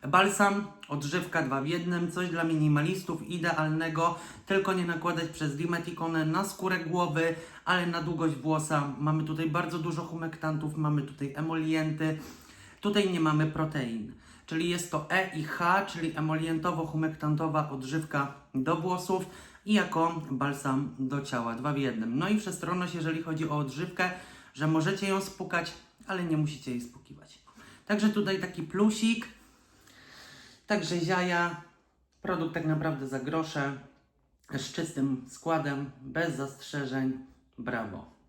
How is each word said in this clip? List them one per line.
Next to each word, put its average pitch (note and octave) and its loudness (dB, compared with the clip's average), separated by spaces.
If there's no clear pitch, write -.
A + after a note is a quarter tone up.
Balsam, G3+ 4
odżywka, C#3+ -2
dwa C3 0
w C#3 -2
jednym, E3+ 0
coś F3+ -2
dla E3 0
minimalistów, D#3+ 2
idealnego, D#3+ 0
tylko G3 2
nie F3+ 2
nakładać E3 -2
przez C#3+ -2
Dimeticonę E3 -2
na E3+ 2
skórę F#3 -2
głowy, E3 2
ale F3 2
na E3+ 0
długość D#3+ 0
włosa. D3 0
Mamy D#3 2
tutaj D#3 -2
bardzo E3+ 0
dużo E3 -2
humektantów, D#3+ -4
mamy D3+ 4
tutaj C#3 -6
emolienty, D#3 0
tutaj G3+ 4
nie F3 2
mamy D#3 6
protein. B2+ -2
Czyli D#3+ 0
jest F3 -2
to D3+ -4
E F#3 0
i D3+ -4
H, F3 2
czyli E3 -4
emolientowo-humektantowa D#3 0
odżywka C#3 -2
do C3+ 2
włosów F3+ 0
i G3+ 4
jako E3 4
balsam C3+ 0
do C3+ 0
ciała, A#2 -2
dwa C3+ -2
w C3+ 0
jednym. A#2 0
No F3+ 2
i G#3+ 4
przestronność, F3+ -2
jeżeli D#3+ -2
chodzi D#3+ -2
o D3 0
odżywkę, D#3+ -2
że C#3+ 0
możecie E3 2
ją G3 2
spłukać, F3 -4
ale F#3+ -2
nie D#3+ 2
musicie D3 -2
jej A#2+ -4
spłukiwać. - -18
Także G#3 4
tutaj G3 2
taki F3+ -6
plusik. G#3+ 2
Także F3 0
ziaja, F3 2
produkt D#3+ -2
tak D3+ -2
naprawdę D3+ 0
za C3 -4
grosze, C#3 -2
z - -6
czystym C#3 -2
składem, C#3+ -2
bez D3 -2
zastrzeżeń. C3+ -2
Brawo. A2+ -6